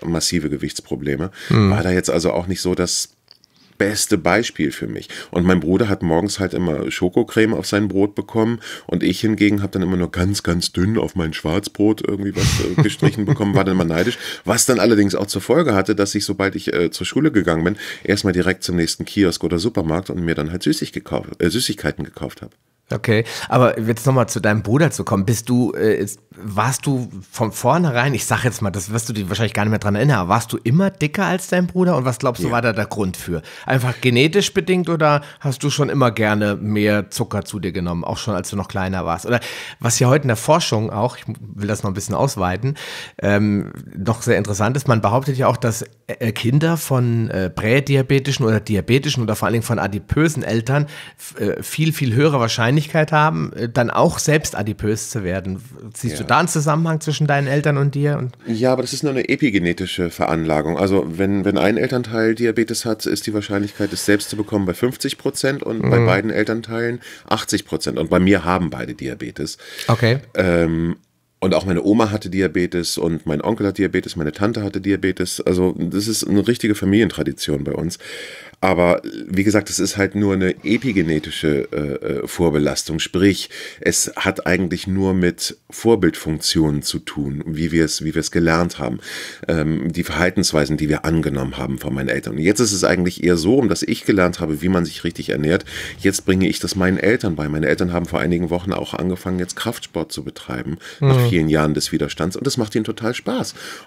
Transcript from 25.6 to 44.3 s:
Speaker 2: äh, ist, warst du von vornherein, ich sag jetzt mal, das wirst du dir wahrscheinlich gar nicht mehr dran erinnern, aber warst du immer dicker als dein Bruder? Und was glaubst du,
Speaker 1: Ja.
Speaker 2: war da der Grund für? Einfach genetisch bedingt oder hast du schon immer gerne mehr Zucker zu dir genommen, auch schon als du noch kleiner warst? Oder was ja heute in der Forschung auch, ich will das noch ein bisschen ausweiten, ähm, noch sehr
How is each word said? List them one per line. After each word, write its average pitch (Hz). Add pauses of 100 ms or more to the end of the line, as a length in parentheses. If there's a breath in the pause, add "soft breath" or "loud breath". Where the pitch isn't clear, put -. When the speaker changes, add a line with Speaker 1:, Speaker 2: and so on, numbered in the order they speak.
Speaker 2:
äh, 104
ist, - (100)
warst 107
du 127 (220)
von 110
vornherein, 135
ich -
sag 117
jetzt 113
mal, 98
das 95
wirst 113
du 123
dir 101
wahrscheinlich 101
gar 107
nicht 107
mehr 110
dran 104
erinnern, 127
aber 87
warst 110
du 117
immer 180
dicker 170
als 180
dein 180
Bruder? 175
Und 127
was 127
glaubst 123
du, -
Speaker 1:
Ja. 120
Speaker 2:
war 120
da 117
der 104
Grund 95
für? 85 (220 loud breath)
Einfach 123
genetisch 147
bedingt 180
oder 151 (180 loud breath)
hast 139
du 147
schon 143
immer 127
gerne 104
mehr 104
Zucker 101
zu 107
dir 90
genommen, 87
auch -
schon 101
als 92
du 101
noch 92
kleiner 92
warst? 85
Oder 117 (400 loud breath)
was 117
ja 127
heute 143
in 135
der 113
Forschung 113
auch, 107
ich - (160)
will 101
das 104
noch 101
ein 92
bisschen 101
ausweiten, 107 (440 loud breath)
ähm, 101 (240)
noch 110
sehr 113